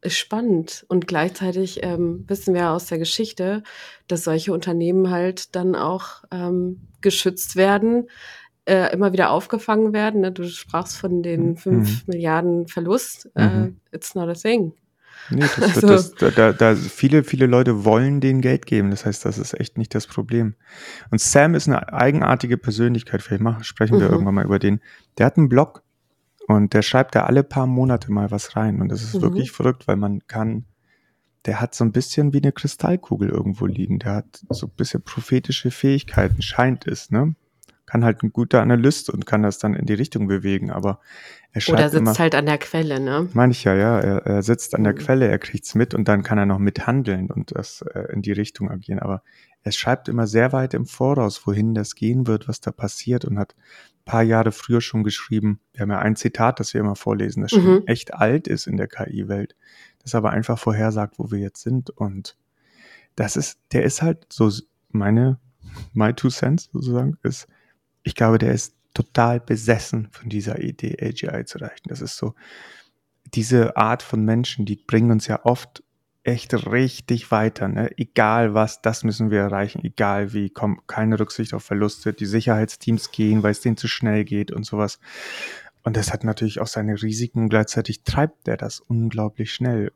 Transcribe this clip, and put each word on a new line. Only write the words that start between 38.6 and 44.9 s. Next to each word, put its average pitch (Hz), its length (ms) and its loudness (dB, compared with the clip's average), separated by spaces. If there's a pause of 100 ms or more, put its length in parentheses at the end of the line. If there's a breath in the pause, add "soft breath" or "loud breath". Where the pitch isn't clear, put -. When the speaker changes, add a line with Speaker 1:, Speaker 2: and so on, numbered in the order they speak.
Speaker 2:
Analyst 120 480 2
und - 160 -6
kann 107 180 2
das 101 160 -2
dann 107 140 0
in - 120 -4
die 107 80 0
Richtung 107 340 -2
bewegen, 98 440 -2
aber 98 280 -2 (540 loud breath)
er 113 60 -2
Speaker 1:
Oder - 20 -4
Speaker 2:
schreibt 151 300 4
Speaker 1:
sitzt 156 100 4
Speaker 2:
immer 110 180 2
Speaker 1:
halt 165 160 2
an 143 100 2
der 147 120 0
Quelle, 151 420 -4
ne? 143 320 -2
Speaker 2:
Meine 123 200 6
ich - 120 -2
ja, 95 120 4
ja. 110 220 4
Er, 98 280 0
er 101 180 0
sitzt 113 320 0
an 107 80 2
der 104 80 4